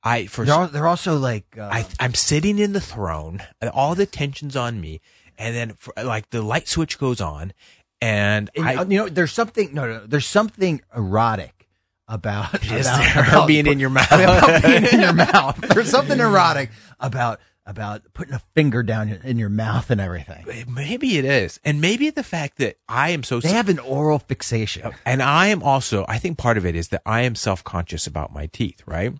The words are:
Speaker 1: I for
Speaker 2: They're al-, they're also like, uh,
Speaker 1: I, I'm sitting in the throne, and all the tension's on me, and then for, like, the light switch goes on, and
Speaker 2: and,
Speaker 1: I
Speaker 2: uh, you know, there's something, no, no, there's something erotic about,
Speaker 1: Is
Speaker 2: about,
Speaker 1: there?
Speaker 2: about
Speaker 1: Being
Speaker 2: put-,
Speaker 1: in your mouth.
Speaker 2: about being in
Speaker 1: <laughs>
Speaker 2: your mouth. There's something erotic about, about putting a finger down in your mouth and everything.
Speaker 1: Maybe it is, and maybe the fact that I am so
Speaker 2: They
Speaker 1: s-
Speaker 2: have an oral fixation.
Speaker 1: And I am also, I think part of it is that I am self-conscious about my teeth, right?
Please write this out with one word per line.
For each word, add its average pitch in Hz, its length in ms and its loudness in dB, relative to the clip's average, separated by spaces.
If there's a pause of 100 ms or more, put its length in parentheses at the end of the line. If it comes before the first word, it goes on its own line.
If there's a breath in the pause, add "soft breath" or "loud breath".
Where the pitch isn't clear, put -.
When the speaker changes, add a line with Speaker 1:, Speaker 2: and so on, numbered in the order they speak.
Speaker 1:
I 113 240 0
for 113 200 -6
Speaker 2:
They're 143 80 4
al-, 175 140 2
they're 147 200 -2
also 170 300 0
like, 120 260 -2 (140)
uh, 104 120 -12
Speaker 1:
I, 113 160 -4 (120)
I'm 123 160 -2
sitting 185 440 0
in 208 140 0
the 196 80 -2
throne, 82 600 -8 (180)
and 113 80 -4
all 143 260 0
the 196 120 0
tension's 143 500 -8
on 120 240 -4
me, 78 220 -12 (340 soft breath)
and 113 180 -8
then 117 220 -6
for, - 160 -20 (100)
like, 113 280 -6
the 120 100 -4
light 110 280 -4
switch - 300 -4
goes 127 220 -2
on, 80 320 -8 (480 soft breath)
and 104 560 0
Speaker 2:
and, 160 100 -2
Speaker 1:
I 131 100 0
Speaker 2:
uh, 170 100 -2
you 196 100 2
know, 208 140 0
there's 160 220 0
something, 220 420 -2
no, 143 120 -4
no, 113 200 -8
there's 135 200 0
something 190 540 0 (160)
erotic 107 720 -2 (400)
about, 104 560 -4
Speaker 1:
Is 131 220 -2
Speaker 2:
about, 127 280 2
Speaker 1:
there? 147 140 4
Speaker 2:
about 180 180 6
Speaker 1:
Being 151 200 4
Speaker 2:
put-, 143 60 4
Speaker 1:
in 139 80 2
your 135 100 0
mouth. 131 200 4
Speaker 2:
about 175 520 6
being - 240 6
in 247 140 6
Speaker 1:
<laughs> - 0 -
Speaker 2:
your 180 120 4
mouth. 165 480 4
There's 202 300 2
something 269 280 2
erotic 170 520 4 (280 soft breath)
about, 120 420 -4 (260)
about 104 340 -10 (140)
putting - 180 -10
a 123 80 -6 (140)
finger 131 280 2
down 110 280 -2
in 120 280 -4
your 104 120 -2
mouth 110 400 -2
and 107 100 0
everything. 85 460 -8 (200)
Speaker 1:
Maybe 165 520 -4
it 131 80 0
is, 123 360 0
and 147 200 0
maybe 233 260 2
the 302 140 -4
fact 156 340 -6
that 123 220 -4 (100)
I 135 220 0
am 160 120 -4
so 120 160 -4
Speaker 2:
They 151 120 0
Speaker 1:
s- 196 40 2
Speaker 2:
have 226 140 0
an 175 100 0
oral 139 400 0
fixation. - 720 -6 (120)
Speaker 1:
And 131 180 0
I 151 260 4
am 202 140 0
also, 127 460 0
I 110 100 -4
think 170 200 -6
part 117 180 2
of 98 80 -2
it 85 100 -2
is 85 140 -4
that - 160 -6
I 110 160 -2
am 123 140 -2
self-conscious 90 720 -6
about 73 260 -8
my 73 140 -10
teeth, - 400 -8
right? 92 340 -4